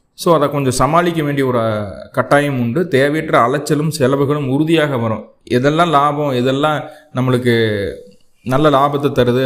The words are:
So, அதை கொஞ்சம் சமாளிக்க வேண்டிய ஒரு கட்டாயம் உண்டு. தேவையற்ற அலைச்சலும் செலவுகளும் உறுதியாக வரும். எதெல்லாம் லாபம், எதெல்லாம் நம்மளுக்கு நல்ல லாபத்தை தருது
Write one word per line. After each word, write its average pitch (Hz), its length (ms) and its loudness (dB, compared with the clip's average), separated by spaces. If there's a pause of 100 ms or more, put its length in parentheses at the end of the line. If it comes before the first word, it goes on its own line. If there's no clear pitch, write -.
(200)
So, 170 160 2
அதை 143 140 2
கொஞ்சம் 135 320 -2
சமாளிக்க 165 420 0
வேண்டிய 143 240 -2
ஒரு 123 160 0 (540)
கட்டாயம் 139 420 2
உண்டு. 120 300 -2
தேவையற்ற 147 500 2
அலைச்சலும் 147 600 0
செலவுகளும் 139 520 0
உறுதியாக 151 460 0
வரும். 110 280 -4 (340)
எதெல்லாம் 156 380 2
லாபம், 143 440 0
எதெல்லாம் 139 380 0 (380)
நம்மளுக்கு 127 380 0 (880)
நல்ல 139 240 2
லாபத்தை 143 420 2
தருது 123 340 0